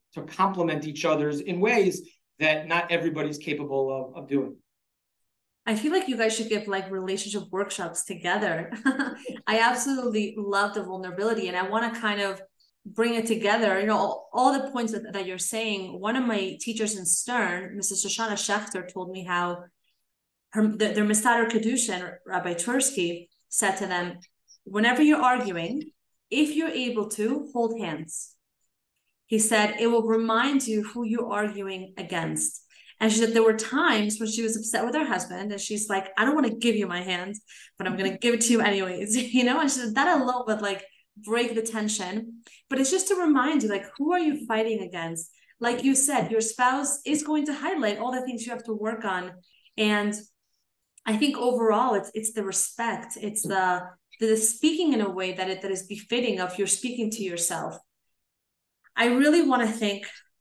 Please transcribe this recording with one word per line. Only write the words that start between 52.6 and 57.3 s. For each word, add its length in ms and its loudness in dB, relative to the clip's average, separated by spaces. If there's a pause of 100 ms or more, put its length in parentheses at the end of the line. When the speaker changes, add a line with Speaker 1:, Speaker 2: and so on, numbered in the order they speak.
Speaker 2:
It's 220 -6
the, 400 0 (360)
the 160 4
speaking 560 2
in 80 4
a 100 2
way 240 -4
that 160 -4
it, 120 -4
that 100 -4
is 120 -4
befitting 580 -2
of 160 -6
you're 100 0
speaking 440 -2
to 120 -6
yourself. 540 -4 (1160)